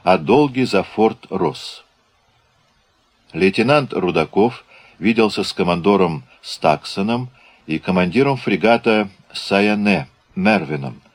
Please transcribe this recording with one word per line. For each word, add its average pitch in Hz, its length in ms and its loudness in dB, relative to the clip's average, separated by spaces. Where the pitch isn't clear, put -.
о 90 160 2
долге 127 480 2
за 95 160 0
форт - 480 -2
Росс. - 520 -6
Лейтенант 127 640 0
Рудаков 90 720 0
виделся 107 460 0
с - 100 -8
командором 87 680 0
Стаксоном 107 880 -4
и 80 120 -6
командиром 92 580 0
фрегата 107 720 0
Саяне 101 760 0
Мервином, 78 680 -2